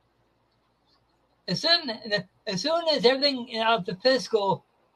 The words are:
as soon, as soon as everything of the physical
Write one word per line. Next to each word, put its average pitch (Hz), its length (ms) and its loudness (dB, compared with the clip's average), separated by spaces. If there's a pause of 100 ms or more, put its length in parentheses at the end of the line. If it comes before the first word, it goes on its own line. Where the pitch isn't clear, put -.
(1500)
as 190 140 -4
soon, 330 280 0 (560)
as 190 160 -4
soon 330 280 -2
as 254 160 2
everything 262 440 2 (120)
of 226 240 0
the 196 100 -6
physical 202 720 0 (300)